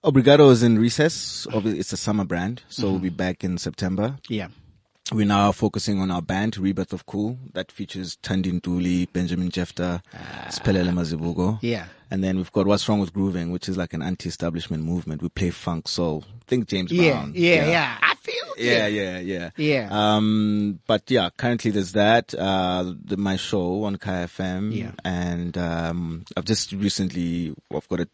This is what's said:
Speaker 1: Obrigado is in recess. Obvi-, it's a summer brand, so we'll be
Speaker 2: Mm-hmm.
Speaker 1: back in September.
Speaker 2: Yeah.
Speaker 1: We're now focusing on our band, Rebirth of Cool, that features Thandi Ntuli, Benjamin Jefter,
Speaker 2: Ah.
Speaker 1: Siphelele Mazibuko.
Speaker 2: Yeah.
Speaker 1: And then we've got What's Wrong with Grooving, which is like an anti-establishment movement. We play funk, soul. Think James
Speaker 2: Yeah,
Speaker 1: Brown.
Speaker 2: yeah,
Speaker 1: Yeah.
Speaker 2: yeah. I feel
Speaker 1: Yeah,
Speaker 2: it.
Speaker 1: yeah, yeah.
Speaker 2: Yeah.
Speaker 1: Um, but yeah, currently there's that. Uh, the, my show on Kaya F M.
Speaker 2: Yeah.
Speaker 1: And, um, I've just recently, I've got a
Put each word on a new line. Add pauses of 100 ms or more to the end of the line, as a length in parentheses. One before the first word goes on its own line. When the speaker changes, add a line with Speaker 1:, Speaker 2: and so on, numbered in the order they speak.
Speaker 1:
Obrigado
is
in
recess.
Obvi-,
it's
a
summer
brand,
so
we'll
be
Speaker 2:
Mm-hmm.
Speaker 1:
back
in
September. (120)
Speaker 2:
Yeah. (680)
Speaker 1:
We're
now
focusing
on
our
band,
Rebirth
of
Cool, (160)
that
features
Thandi
Ntuli,
Benjamin
Jefter, (140)
Speaker 2:
Ah.
Speaker 1:
Siphelele
Mazibuko.
Speaker 2:
Yeah. (260)
Speaker 1:
And
then
we've
got
What's
Wrong
with
Grooving,
which
is
like
an
anti-establishment
movement.
We
play
funk,
soul. (220)
Think
James
Speaker 2:
Yeah,
Speaker 1:
Brown.
Speaker 2:
yeah,
Speaker 1:
Yeah.
Speaker 2:
yeah.
I
feel (220)
Speaker 1:
Yeah,
Speaker 2:
it.
Speaker 1:
yeah,
yeah.
Speaker 2:
Yeah.
Speaker 1:
Um,
but
yeah,
currently
there's
that.
Uh, (100)
the,
my
show
on
Kaya
F
M.
Speaker 2:
Yeah. (120)
Speaker 1:
And,
um, (100)
I've
just
recently, (200)
I've
got
a